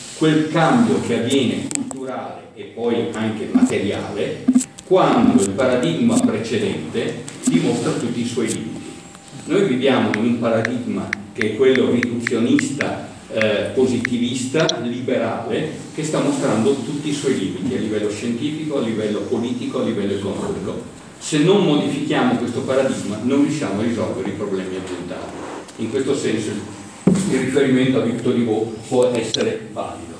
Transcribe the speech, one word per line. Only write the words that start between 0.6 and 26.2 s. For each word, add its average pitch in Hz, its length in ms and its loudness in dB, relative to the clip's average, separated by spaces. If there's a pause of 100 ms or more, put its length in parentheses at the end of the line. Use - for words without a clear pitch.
che 117 200 0
avviene 127 540 2
culturale - 680 -8 (140)
e 104 80 -12 (120)
poi 113 380 0
anche 110 360 -4
materiale - 920 0 (420)
quando - 560 6
il - 100 0
paradigma 127 680 2
precedente 101 1040 -2 (220)
dimostra - 460 2
tutti 120 280 -2
i 113 60 -2
suoi 113 220 -2
limiti. - 440 -8 (540)
Noi 175 180 2
viviamo 123 540 2
in 113 80 0
un 120 140 2
paradigma 113 680 -2 (240)
che 107 220 -2
è - 20 -6
quello 131 340 6
riduzionista, - 1160 0 (240)
eh, 104 420 0
positivista, 123 920 0 (180)
liberale, 120 880 -2 (240)
che 156 80 -4
sta - 160 0
mostrando 135 540 2 (100)
tutti 156 240 -4
i 143 60 0
suoi 127 260 0
limiti - 360 -2
a 104 40 -2
livello 104 300 -2
scientifico, 143 680 -4
a - 20 0
livello 107 380 -2
politico, 120 600 -2
a 113 60 0
livello 101 300 -2
economico. - 840 -6 (200)
Se - 220 0
non 180 260 6
modifichiamo - 720 2
questo 120 260 -2
paradigma 123 600 0
non 139 180 4
riusciamo 101 400 0
a - 20 0
risolvere 101 460 -2
i 98 40 -4
problemi 95 440 -4
ambientali. 90 540 -8 (460)
In 113 120 -4
questo 131 260 0
senso 107 360 -2 (540)